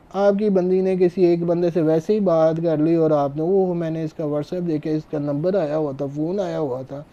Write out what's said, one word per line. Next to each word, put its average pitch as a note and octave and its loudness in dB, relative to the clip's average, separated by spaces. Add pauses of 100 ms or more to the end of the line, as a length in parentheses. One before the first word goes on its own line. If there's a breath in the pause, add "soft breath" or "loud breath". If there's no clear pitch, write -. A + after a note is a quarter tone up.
(120)
आपकी G3+ 2
बंदी F#3 2
ने F#3+ 0
किसी F3+ 2
एक E3+ 2
बंदे F3 0
से E3+ 0
वैसे D#3+ 2
ही A3 2
बात E3 2
कर E3 0
ली D#3+ 2
और D#3 4
आपने, C#3+ 0
"ओह, F#3 2
मैंने D#3+ -4
इसका D#3 -6
WhatsApp D3 -4
देखे, D#3 -2
इसका D#3 -6
number D3 -2
आया D3+ -2
हुआ D3+ -2
था, C#3 -6
phone D#3 -4
आया E3+ -4
हुआ C3 -4
था।" C#3+ -14